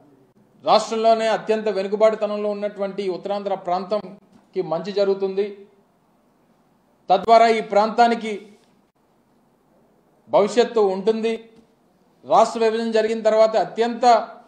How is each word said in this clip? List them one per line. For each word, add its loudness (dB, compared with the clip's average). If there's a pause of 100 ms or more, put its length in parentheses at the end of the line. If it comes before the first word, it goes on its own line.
(640)
రాష్ట్రంలోనే 2
అత్యంత -2
వెనుకబాటుతనంలో -2
ఉన్నటువంటి -6
ఈ -6
ఉత్తరాంధ్ర -6
ప్రాంతంకి -8
మంచి -6
జరుగుతుంది. -2 (1400)
తద్వారా 6
ఈ 2
ప్రాంతానికి 0 (1800)
భవిష్యత్తు 2
ఉంటుంది. -2 (760)
రాష్ట్ర 2
విభజన -2
జరిగిన 0
తర్వాత 2
అత్యంత 2 (200)